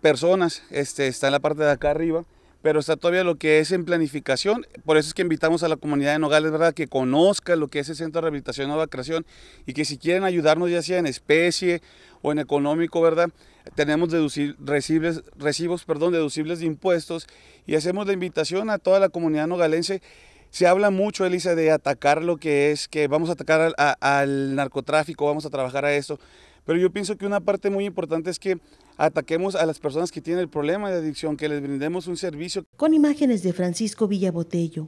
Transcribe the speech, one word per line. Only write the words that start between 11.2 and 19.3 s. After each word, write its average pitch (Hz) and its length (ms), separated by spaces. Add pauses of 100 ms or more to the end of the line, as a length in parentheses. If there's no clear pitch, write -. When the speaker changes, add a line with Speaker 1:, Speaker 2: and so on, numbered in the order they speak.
Speaker 1:
o 147 100
en 147 60
económico, 151 640
¿verdad? 165 280 (440)
Tenemos 151 360
deducir-, 147 500
recibles-, 156 640 (120)
recibos, 160 500
perdón, 165 280
deducibles 156 460
de 165 80
impuestos 165 580 (400)
y - 80
hacemos 180 320
la 196 80
invitación 180 560
a 208 80
toda 185 220
la 190 100
comunidad 156 380